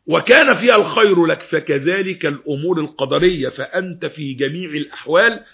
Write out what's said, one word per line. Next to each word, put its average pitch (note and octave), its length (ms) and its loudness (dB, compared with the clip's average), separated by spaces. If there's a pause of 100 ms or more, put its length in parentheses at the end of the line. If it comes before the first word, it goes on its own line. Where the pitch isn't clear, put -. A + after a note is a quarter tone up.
وكان A#3+ 480 4
فيها A3 220 4
الخير F#3+ 500 4
لك، D#3 160 -2
فكذلك E3 840 -4
الأمور D3+ 540 -4
القدرية، D3 680 -2
فأنت E3+ 580 -8
في C#3+ 280 -10
جميع D3+ 360 -6
الأحوال D#3 840 -2